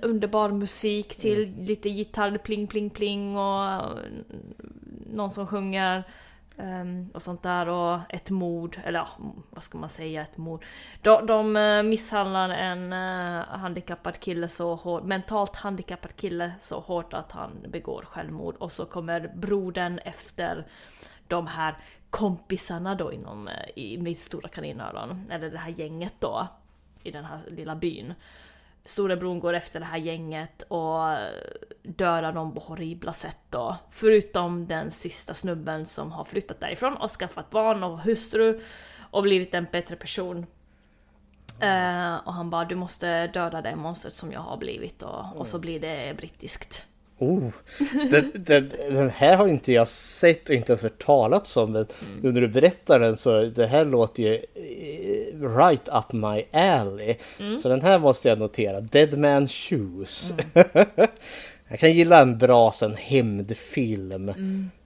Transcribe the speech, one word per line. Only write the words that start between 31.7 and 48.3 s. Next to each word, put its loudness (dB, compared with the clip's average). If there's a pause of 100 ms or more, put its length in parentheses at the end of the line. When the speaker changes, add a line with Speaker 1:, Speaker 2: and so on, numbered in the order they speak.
Speaker 1:
dödar -2
dem -8
på -12
horribla -10
sätt -10 (140)
då. -6 (140)
Förutom 2
den -6
sista -10
snubben -6
som -10
har -12
flyttat -8
därifrån -4
och -6
skaffat -10
barn 2
och -8
hustru 2 (500)
och 0
blivit 2
en -4
bättre -6
person. -8 (1120)
Eh, 0
och -10
han -8
bara, -2
"Du -6
måste -4
döda -4
det -6
monstret -10
som -10
jag -10
har -10
blivit", -10
och, -12
och -10
så -8
Speaker 2:
Mm. -8
Speaker 1:
blir -8
det -8
brittiskt. -12 (320)
Speaker 2:
Oh, 0 (600)
den, 4